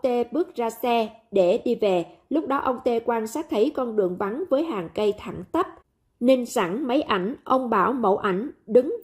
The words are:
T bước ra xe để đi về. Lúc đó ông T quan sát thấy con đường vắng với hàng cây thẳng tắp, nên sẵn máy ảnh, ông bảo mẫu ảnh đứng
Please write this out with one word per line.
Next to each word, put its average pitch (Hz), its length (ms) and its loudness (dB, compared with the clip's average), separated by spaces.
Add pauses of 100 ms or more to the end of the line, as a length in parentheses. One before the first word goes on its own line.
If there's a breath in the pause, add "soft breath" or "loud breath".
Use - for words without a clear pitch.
T 269 40 0 (260)
bước 349 220 -2
ra 233 160 -2
xe 233 380 0 (220)
để 190 340 4
đi 240 100 2
về. 185 320 2 (220 loud breath)
Lúc 302 180 0
đó 269 100 0
ông 254 280 -2
T 254 40 0 (160)
quan 226 220 -2
sát 311 240 -8
thấy 233 240 2
con 233 220 -4
đường 180 200 2
vắng 208 340 -4
với 277 140 2
hàng 202 300 -6
cây 208 240 0
thẳng - 340 -12
tắp, 349 140 0 (540)
nên 247 260 4
sẵn 220 380 -2
máy 262 180 0
ảnh, 208 420 -2
ông 262 260 0
bảo 202 220 2
mẫu 214 240 2
ảnh 202 340 -2 (160)
đứng 254 380 2